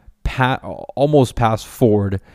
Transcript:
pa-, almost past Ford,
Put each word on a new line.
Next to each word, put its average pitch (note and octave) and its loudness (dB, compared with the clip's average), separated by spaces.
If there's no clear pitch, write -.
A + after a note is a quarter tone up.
pa-, C3 -2
almost C#3+ 2
past A2+ -2
Ford, G2+ 0